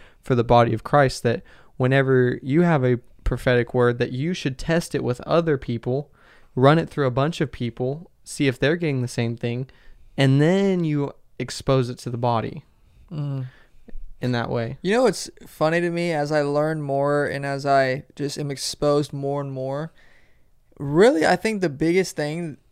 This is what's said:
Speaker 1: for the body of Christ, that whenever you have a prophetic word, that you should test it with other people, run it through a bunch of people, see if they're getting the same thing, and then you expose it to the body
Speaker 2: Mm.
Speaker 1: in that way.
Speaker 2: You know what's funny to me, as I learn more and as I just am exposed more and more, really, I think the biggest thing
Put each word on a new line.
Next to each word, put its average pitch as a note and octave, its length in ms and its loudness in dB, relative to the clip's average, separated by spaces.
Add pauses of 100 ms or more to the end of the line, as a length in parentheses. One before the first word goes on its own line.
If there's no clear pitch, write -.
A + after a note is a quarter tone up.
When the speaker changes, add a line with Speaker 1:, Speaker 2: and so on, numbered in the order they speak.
(220)
Speaker 1:
for - 140 0
the A#2 80 4
body A#2+ 300 4
of A2 100 -4
Christ, C#3+ 400 2
that A#2+ 180 0 (360)
whenever C3 640 2
you D3 200 2
have D#3+ 200 2
a B2+ 140 4 (260)
prophetic B2 500 0
word, A#2+ 260 4
that B2 120 -2
you C#3+ 220 -4
should C#3+ 240 -6
test - 360 -2
it C3 100 -2
with B2 180 -4
other D#3+ 360 0
people, B2+ 540 -6 (440)
run C3+ 220 6
it E3 120 0
through C#3+ 180 -2
a B2+ 40 -2
bunch C#3 280 -2
of D3 140 -2
people, B2+ 580 -8 (140)
see - 220 -2
if B2+ 120 0
they're C#3+ 160 2
getting D3+ 260 -2
the A#2+ 60 -4
same A#2 300 -4
thing, B2 320 -6 (480)
and C#3 240 4
then F#3 420 2
you D3 300 -2 (240)
expose B2+ 520 -2
it B2+ 100 -10
to - 100 -12
the A#2+ 80 -8
body A#2 480 -4 (440)
Speaker 2:
Mm. C#3+ 360 -8 (720)
Speaker 1:
in B2 140 -2
that A#2+ 160 -2
way. B2 320 -6
Speaker 2:
You G3 140 0
know B3+ 80 2
what's F#3+ 260 0 (180)
funny D#3+ 320 0
to F3 100 0
me, E3+ 220 -2
as D3 220 -2
I D3+ 80 2
learn D3 400 0
more C#3+ 440 0
and C#3 200 -4
as C#3 200 -6
I C3+ 380 2 (120)
just C#3 220 -6
am C#3+ 140 -6
exposed D3 640 -2
more C#3 260 -6
and C#3 120 -8
more, C3+ 420 -8 (840)
really, A3 480 4
I F3+ 120 4
think G#3+ 240 -2
the F3 80 0
biggest E3 460 0
thing D#3 420 -6 (140)